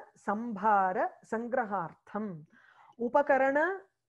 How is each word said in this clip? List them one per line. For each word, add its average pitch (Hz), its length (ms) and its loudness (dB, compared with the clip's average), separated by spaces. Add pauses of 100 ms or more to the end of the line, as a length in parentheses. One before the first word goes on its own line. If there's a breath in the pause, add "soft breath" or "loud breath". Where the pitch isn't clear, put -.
(260)
Sambhara 208 840 0 (200)
Sangrahartham. 208 1160 -4 (520 soft breath)
Upakarana, 285 800 2 (300)